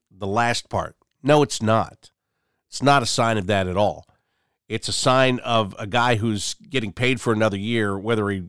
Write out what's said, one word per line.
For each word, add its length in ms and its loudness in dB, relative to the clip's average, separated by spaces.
the 160 -10
last 420 0
part. 260 -4
No, 180 6
it's 200 -2
not. 500 0
It's 160 -10
not 200 6
a 40 -4
sign 300 0
of 100 -4
that 200 0
at 80 -4
all. 320 -2
It's 180 -6
a 60 -4
sign 460 2
of 380 -2
a 80 -6
guy 300 0
who's 380 -2
getting 400 -6
paid 260 -2
for 140 0
another 240 0
year, 400 -2
whether 320 -2
he 200 -4